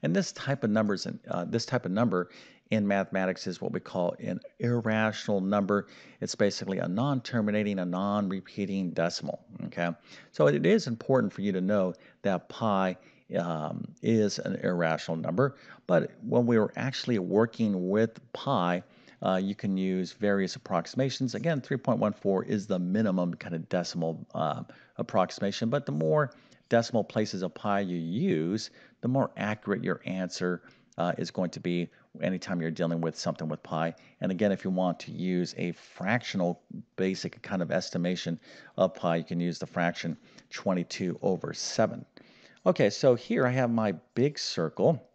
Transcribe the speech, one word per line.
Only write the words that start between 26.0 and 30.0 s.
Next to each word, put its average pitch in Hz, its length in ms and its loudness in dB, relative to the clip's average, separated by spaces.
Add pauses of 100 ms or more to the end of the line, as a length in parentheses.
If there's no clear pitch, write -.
decimal 117 340 4
places 101 400 -2
of 90 120 -4
pi 101 260 0
you 90 160 -2
use, 87 760 -2 (300)
the - 80 -2
more 135 300 2
accurate 101 440 -2
your 90 220 -2